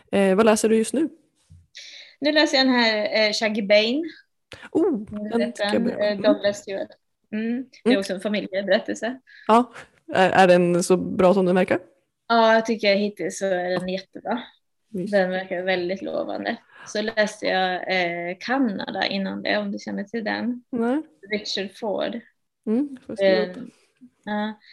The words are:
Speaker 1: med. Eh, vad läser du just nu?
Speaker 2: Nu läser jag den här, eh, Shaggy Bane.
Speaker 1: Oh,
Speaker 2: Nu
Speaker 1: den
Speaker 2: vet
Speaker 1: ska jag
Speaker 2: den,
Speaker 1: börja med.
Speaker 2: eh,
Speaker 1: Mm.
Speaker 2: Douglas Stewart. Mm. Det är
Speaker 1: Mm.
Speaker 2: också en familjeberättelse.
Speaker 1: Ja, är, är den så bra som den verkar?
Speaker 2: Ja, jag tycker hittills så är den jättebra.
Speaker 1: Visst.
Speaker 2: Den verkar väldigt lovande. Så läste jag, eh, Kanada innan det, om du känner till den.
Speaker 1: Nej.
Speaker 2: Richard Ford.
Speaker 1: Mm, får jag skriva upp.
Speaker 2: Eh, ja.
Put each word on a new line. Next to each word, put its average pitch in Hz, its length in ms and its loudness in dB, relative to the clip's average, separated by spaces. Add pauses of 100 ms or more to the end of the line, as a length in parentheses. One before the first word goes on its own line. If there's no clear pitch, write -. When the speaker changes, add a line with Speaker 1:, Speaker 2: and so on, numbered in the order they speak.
(120)
Speaker 1:
med. 196 180 4
Eh, 190 60 4
vad 220 100 6
läser 214 240 4
du 220 80 4
just 220 160 0
nu? 302 160 0 (1080)
Speaker 2:
Nu 294 120 0
läser 302 260 2
jag 262 100 4
den 254 60 4
här, 214 540 2
eh, 208 60 -2
Shaggy 214 280 -2
Bane. 214 420 4 (680)
Speaker 1:
Oh, 311 280 2 (120)
Speaker 2:
Nu 208 180 -8
Speaker 1:
den 233 100 0
Speaker 2:
vet 233 180 -2
Speaker 1:
ska 208 80 -2
jag 208 80 -2
Speaker 2:
den, 208 100 2
Speaker 1:
börja - 140 -2
med. 208 100 -2
Speaker 2:
eh, 208 40 0
Speaker 1:
Mm. 196 100 -4
Speaker 2:
Douglas 202 360 2
Stewart. - 320 -8 (420)
Mm. 226 340 -4 (180)
Det 220 60 2
är - 20 6
Speaker 1:
Mm. 196 80 4
Speaker 2:
också 190 140 -6
en 185 80 -10
familjeberättelse. 208 960 -2 (280)
Speaker 1:
Ja, 233 260 4 (400)
är, 190 160 4
är 190 180 6
den 175 360 6
så 185 140 4
bra 180 360 4
som 190 120 2
den 180 100 4
verkar? 185 240 2 (480)
Speaker 2:
Ja, 226 260 4
jag 226 120 2
tycker 208 300 2
hittills 202 440 -4
så 196 60 -4
är 180 240 -2 (100)
den 180 100 -8
jättebra. 190 540 -6 (460)
Speaker 1:
Visst. 202 240 -6
Speaker 2:
Den 185 160 2
verkar 185 340 -6
väldigt 185 380 -2
lovande. 160 560 -6 (300)
Så 214 140 -6
läste 214 440 -2
jag, 185 300 0
eh, 175 640 -4
Kanada 226 680 -2
innan 196 340 -4
det, 196 160 0
om 202 140 -4
du 208 80 -8
känner 202 240 -8
till 214 200 -8
den. 214 460 -6
Speaker 1:
Nej. 247 320 -2 (300)
Speaker 2:
Richard 202 440 -6
Ford. 220 440 -6 (480)
Speaker 1:
Mm, 262 380 -2
får 220 100 -12
jag - 20 -12
skriva 185 340 2
upp. 185 60 -14
Speaker 2:
Eh, - 60 -14 (640)
ja. 208 340 -6 (140)